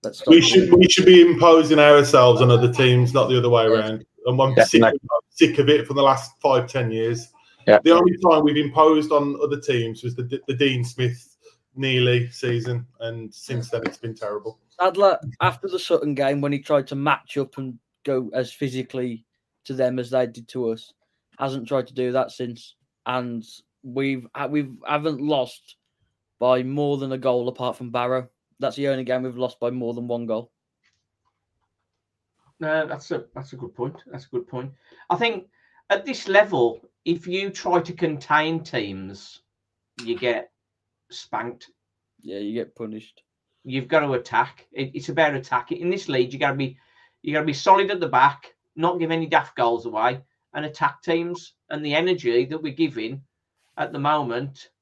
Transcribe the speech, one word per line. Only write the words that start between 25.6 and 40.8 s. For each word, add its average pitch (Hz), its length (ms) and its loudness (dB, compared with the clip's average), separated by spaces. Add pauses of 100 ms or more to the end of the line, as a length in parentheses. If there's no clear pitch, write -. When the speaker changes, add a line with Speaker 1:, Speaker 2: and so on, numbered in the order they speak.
Speaker 1:
by 127 240 0
more 143 340 -4
than 135 140 -8
a 131 80 -6
goal 123 300 -2
apart 123 280 -8
from 123 140 -14
Barrow. 123 380 -4 (320)
That's 131 160 -6
the 139 120 -6
only 131 140 -4
game 127 220 -4
we've 123 120 -10
lost 127 220 -6
by 123 120 -4
more 120 240 -8
than 120 120 -10
one 120 200 -8
goal. 113 260 -8 (2000)
Speaker 4:
No, 156 260 -2
that's - 240 -14
a, - 140 -6 (100)
that's 135 180 -18
a 139 40 -18
good 131 180 -16
point. 123 220 -8 (100)
That's 139 200 -18
a - 40 -20
good 123 160 -8
point. 131 260 -14 (380)
I 233 60 0
think 226 300 -6 (440)
at - 140 -2
this - 240 -10
level, 196 520 2 (240)
if 165 220 -6
you 190 240 -6
try 180 300 -2
to 170 120 -12
contain 156 720 -2
teams, 98 800 -12 (600)
you 117 140 -6
get 120 340 -6 (600)